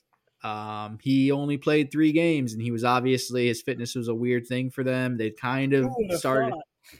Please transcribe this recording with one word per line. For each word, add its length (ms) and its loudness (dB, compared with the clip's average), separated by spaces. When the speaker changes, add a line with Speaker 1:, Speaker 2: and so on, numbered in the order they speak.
Speaker 1:
um, 580 -8
he 300 2
only 260 -2
played 340 2
three 200 4
games, 420 2
and 80 -6
he 80 -4
was 140 -2
obviously, 640 2
his 160 0
fitness 320 -6
was 120 -4
a 80 0
weird 300 0
thing 240 -2
for 140 -6
them. 340 -2
They 140 -2
kind 420 -2
of 120 6
Speaker 2:
Who 120 -4
would 140 -2
have 80 0
Speaker 1:
started 320 0
Speaker 2:
thought? 120 -10